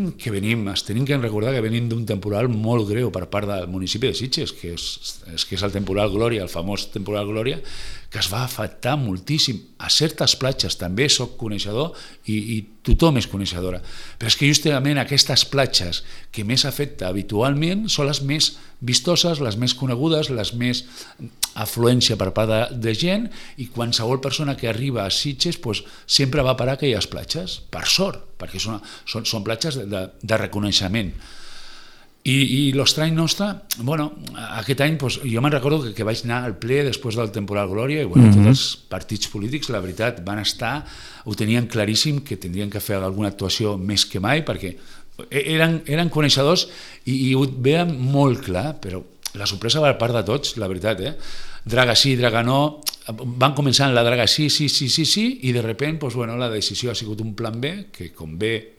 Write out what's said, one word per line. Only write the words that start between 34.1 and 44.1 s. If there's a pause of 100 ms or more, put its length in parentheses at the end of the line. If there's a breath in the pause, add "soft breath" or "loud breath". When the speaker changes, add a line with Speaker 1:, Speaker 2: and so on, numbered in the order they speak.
Speaker 1:
aquest
any,
pues,
jo
me'n
recordo
que,
que
vaig
anar
al
ple
després
del
temporal
Glòria
i,
bueno,
Speaker 2:
Mhm.
Speaker 1:
tots
els (280)
partits
polítics,
la
veritat,
van
estar, (420 loud breath)
ho
tenien
claríssim
que
tindrien
que
fer
alguna
actuació
més
que